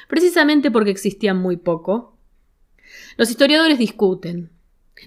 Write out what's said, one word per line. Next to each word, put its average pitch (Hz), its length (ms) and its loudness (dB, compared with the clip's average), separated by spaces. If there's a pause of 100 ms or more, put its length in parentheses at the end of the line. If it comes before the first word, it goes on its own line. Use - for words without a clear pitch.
precisamente 302 640 2
porque 220 220 0
existían 196 460 -4
muy 180 200 -4
poco? 175 640 -6 (960)
Los 233 140 0
historiadores 302 480 2
discuten. 185 720 -4 (560)